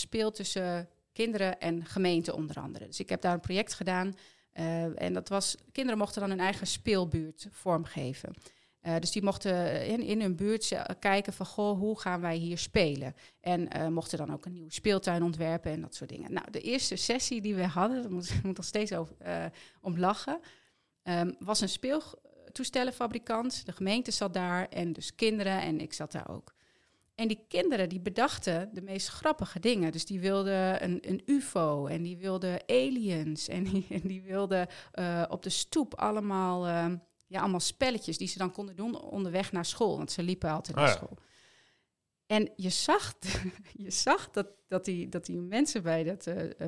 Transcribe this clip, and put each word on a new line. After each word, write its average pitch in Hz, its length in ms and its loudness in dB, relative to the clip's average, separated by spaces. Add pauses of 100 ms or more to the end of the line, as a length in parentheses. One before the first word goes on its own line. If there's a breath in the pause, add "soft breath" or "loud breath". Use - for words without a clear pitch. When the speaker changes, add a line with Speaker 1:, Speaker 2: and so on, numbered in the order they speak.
Speaker 1:
speel 220 240 0
tussen 180 580 -4 (240)
kinderen 208 460 0
en 170 260 -2
gemeente 175 500 2
onder 151 240 -4
andere. - 260 -8
Dus - 140 -10
ik 190 100 -6
heb 185 120 0
daar 180 120 4
een 175 60 0
project 190 340 -2
gedaan. 185 420 0 (360 soft breath)
Eh, 165 500 -2
en 180 120 0
dat 180 160 -4
was, 196 260 0 (160)
kinderen 254 280 0
mochten 202 220 -2
dan 202 80 0
hun 190 100 0
eigen 190 280 0
speelbuurt 170 840 0
vormgeven. 156 840 -2 (480 soft breath)
Eh, 165 180 0
dus 165 120 0
die 202 120 0
mochten 190 640 2
in, 233 160 0
in 220 200 0
hun 185 140 2
buurt 214 280 0
ze-, - 360 -2
kijken 196 340 2
van, 190 120 -6
"Goh, 208 340 0
hoe 208 200 0
gaan 180 220 0
wij 170 140 0
hier 170 220 -2
spelen?" 143 580 2 (240 soft breath)
En, 175 300 0
eh, 160 180 0
mochten 165 300 0
dan 151 160 -4
ook 147 120 -8
een 180 80 -8
nieuwe 165 200 -12
speeltuin 190 500 2
ontwerpen 165 480 0
en 160 100 -4
dat - 140 -12
soort - 140 -10
dingen. - 240 -10
Nou, - 180 -4
de - 100 -4
eerste 254 340 0
sessie 240 460 0
die 208 140 0
we 180 120 2
hadden, 208 340 2
daar 220 100 -6
moet, 180 220 -2
<laughs> - 100 2
moet 190 140 -2
nog 185 80 -8
steeds 208 280 -2
over, 165 260 -4
eh, 170 260 -4 (360 loud breath)
om 175 180 -2
lachen, 214 400 0 (640 soft breath)
ehm, 175 360 2
was 208 220 0
een 190 80 2
speeltoestellenfabrikant. 247 2000 -2
De 185 60 -6
gemeente 214 400 0
zat 196 220 0
daar 180 340 0
en 175 260 -4
dus - 220 -8
kinderen 202 460 2
en 160 180 0
ik - 140 -6
zat - 180 -8
daar - 180 -8
ook. - 240 -12 (600)
En 226 120 0
die 214 200 -2
kinderen, 262 420 2
die 180 100 -6
bedachten 190 760 0
de 185 80 -8
meest 190 260 -4
grappige - 520 0
dingen. 180 320 4
Dus 160 140 -4
die 190 140 -4
wilden 190 640 2
een, 180 140 2 (120)
een 190 160 0
ufo 165 600 2
en 160 160 -2
die 175 140 -6
wilden 180 500 -2
aliens 208 800 2
en 175 160 -2
die, 190 260 0
<laughs> 202 120 -4
en - 60 -
die 185 140 -6
wilden, 190 460 0 (240 loud breath)
eh, 175 380 0
op - 140 -6
de 196 60 -4
stoep - 440 0
allemaal, 190 720 0
eh, 170 240 2 (360)
ja, 185 140 -4
allemaal 185 180 2
spelletjes 226 580 0
die 190 100 -4
ze - 100 -6
dan 180 140 0
konden 190 240 -10
doen 220 260 -6
onderweg 190 500 -2
naar 175 140 0
school. 175 320 2
Want 151 140 -4
ze 175 120 -2
liepen 175 260 0
altijd - 280 -2
Speaker 2:
Oh 147 60 6
Speaker 1:
naar 135 80 10
Speaker 2:
ja. 92 60 4
Speaker 1:
school. - 200 -10 (1080 soft breath)
En 214 300 4
je 185 140 -2
zag, - 440 2 (320)
<laughs> - 400 -10
je 185 60 -10
zag - 400 4
dat, 202 160 0 (200)
dat 185 180 0
die, 180 240 -2
dat 175 160 -4
die 175 140 -4
mensen 208 440 2
bij 165 200 2
dat, 170 240 -4
eh, 170 160 -2 (240)